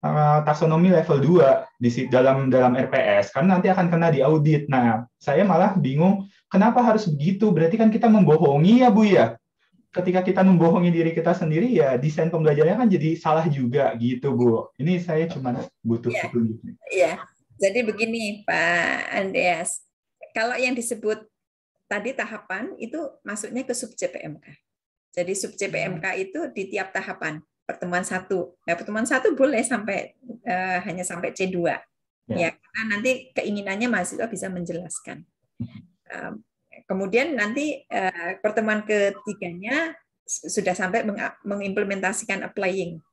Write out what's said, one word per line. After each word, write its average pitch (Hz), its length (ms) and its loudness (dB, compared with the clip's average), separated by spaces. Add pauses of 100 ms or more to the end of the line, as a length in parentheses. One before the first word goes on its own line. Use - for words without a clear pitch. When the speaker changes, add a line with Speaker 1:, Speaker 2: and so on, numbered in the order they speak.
Speaker 1:
eh, 151 400 2
taksonomi 160 480 2
level 160 240 2
dua 139 480 6 (160)
di 120 80 2
si-, 123 240 -2
dalam, 131 400 4
dalam 127 240 4
R 127 160 -2
P - 20 -6 (300)
S, - 80 -16
karena 185 240 4
nanti 185 160 2
akan 185 160 2
kena 165 240 2
diaudit. 147 560 2
Nah, 120 480 0
saya 165 320 2
malah 185 320 4
bingung, 156 480 2 (240)
kenapa 226 320 4
harus 214 240 2
begitu? 185 400 0
Berarti 165 320 2
kan 220 80 6
kita 226 240 4
membohongi 170 720 6
ya, 240 80 6
Bu, 214 160 6
ya? 139 320 4 (560)
Ketika 185 240 0
kita 190 240 2
membohongi 175 480 6
diri 165 240 0
kita 170 160 0
sendiri, 175 400 0
ya 143 240 2
desain 156 320 0
pembelajarannya 165 560 2
kan 226 80 6
jadi 160 240 0
salah 160 320 0
juga 127 480 -2
gitu, 123 400 -2
Bu. 117 400 2
Ini 175 240 0
saya 165 240 -2
cuma 131 320 -6 (240)
butuh 117 320 -2
Speaker 2:
Iya. 180 160 -4
Speaker 1:
petunjuk. 113 300 -2 (340)
Speaker 2:
Iya. 175 200 2 (440)
Jadi 196 300 0
begini, 214 580 -6
Pak 170 640 -2
Andreas, 180 800 -4 (480)
kalau 240 240 -4
yang 254 160 -2
disebut 214 480 -6 (640)
tadi 208 240 -6
tahapan 220 640 -10
itu 294 240 -12 (240)
masuknya 214 400 -10
ke 262 80 -8
sub - 240 -10
C - 140 -10
P - 100 -14
M 151 160 -14
K. - 160 -20 (640)
Jadi 180 160 -4
sub 196 240 -8
C 196 160 -8
P - 80 -6
M - 160 -6
K 185 220 -6
itu 294 340 -8
di 190 160 -10
tiap 190 240 -8
tahapan. 180 480 -8 (240)
Pertemuan 180 400 -4
satu. 185 640 -6
Nah, 170 80 0
pertemuan 214 320 -6
satu 302 240 2
boleh 277 320 2
sampai, 202 480 -6 (320)
eh, 185 400 -2
hanya 185 160 -8
sampai 175 320 -6
C 190 160 -2
dua. 175 320 -2 (480)
Speaker 1:
Ya. - 80 -6
Speaker 2:
Ya, 170 140 0 (100)
karena 220 380 -6
nanti 247 340 -4
keinginannya 202 560 -4
mahasiswa 208 400 -4
bisa 190 240 -8
menjelaskan. 170 720 -12 (880)
Em, - 320 -14 (400)
kemudian 196 480 -2
nanti, 269 560 -4
eh, 185 560 -6
pertemuan 214 400 -2
ketiganya 202 1120 -4 (320)
s-, - 240 -10
sudah 185 240 -2
sampai 214 320 -4
menga-, - 320 -8
mengimplementasikan 196 1040 -6
applying. 185 560 -6 (120)